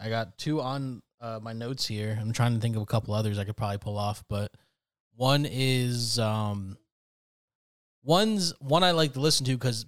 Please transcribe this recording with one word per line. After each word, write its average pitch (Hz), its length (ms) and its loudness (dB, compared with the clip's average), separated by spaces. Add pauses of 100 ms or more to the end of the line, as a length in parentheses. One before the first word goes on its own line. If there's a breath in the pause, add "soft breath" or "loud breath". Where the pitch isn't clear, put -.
I 113 80 -8
got 113 300 -4
two 151 240 -2
on, 131 400 -6 (180)
uh, 113 220 -10
my 113 100 -10
notes 117 340 -6
here. 107 320 -4
I'm 110 140 -4
trying 120 220 2
to 113 60 0
think 117 160 0
of 107 60 -2
a 104 40 -4
couple - 260 -2
others 104 260 0
I 101 60 -2
could 104 120 -8
probably 101 220 -4
pull 104 200 -6
off, 104 320 -4
but 104 200 -4 (640 soft breath)
one 135 320 2
is, 123 720 0
um, 104 600 -2 (1200)
one's, 185 560 2
one 143 240 4
I 180 100 6
like 160 200 4
to 131 80 -4
listen 147 260 4
to 131 120 2
'cause, 117 300 -2